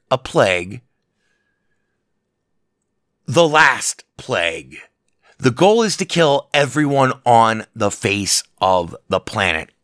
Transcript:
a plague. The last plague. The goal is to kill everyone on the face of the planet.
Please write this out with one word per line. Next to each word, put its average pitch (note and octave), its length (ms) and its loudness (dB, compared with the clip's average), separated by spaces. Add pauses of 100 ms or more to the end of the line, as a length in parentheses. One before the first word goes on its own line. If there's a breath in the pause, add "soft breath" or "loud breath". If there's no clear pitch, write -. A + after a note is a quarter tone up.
a C3 80 0
plague. G2+ 640 -2 (2500)
The D#3+ 200 2
last D3 560 0 (140)
plague. E2 640 -6 (580 soft breath)
The B2+ 140 0
goal G#3 320 4
is G#3 140 -2
to G3 80 -4
kill D3+ 460 0
everyone C#3 640 0 (120)
on A2+ 400 2 (100)
the G#2 160 -2
face G2+ 520 -2 (160)
of F#2 360 0 (120)
the F#2+ 120 -2
planet. F2 500 -4 (140)